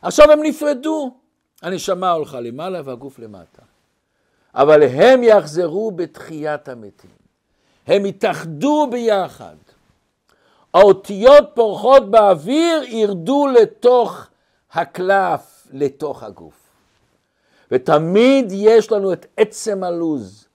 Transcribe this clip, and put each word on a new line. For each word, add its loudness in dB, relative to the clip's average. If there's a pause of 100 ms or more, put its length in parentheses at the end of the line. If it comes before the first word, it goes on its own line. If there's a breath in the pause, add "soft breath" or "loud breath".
עכשיו 4
הם 2
נפרדו, -6 (440)
הנשמה -6
הולכה -6
למעלה -12
והגוף -18
למטה. -20 (920)
אבל 4
הם 2
יחזרו 0
בתחיית -12
המתים. -20 (760)
הם 0
יתאחדו -4
ביחד. -6 (1200)
האותיות 4
פורחות 2
באוויר, 2
ירדו -2
לתוך 0 (440)
הקלף, -4
לתוך -8
הגוף. -20 (1160)
ותמיד 2
יש 2
לנו -2
את -12 (120)
עצם -4
הלוז -8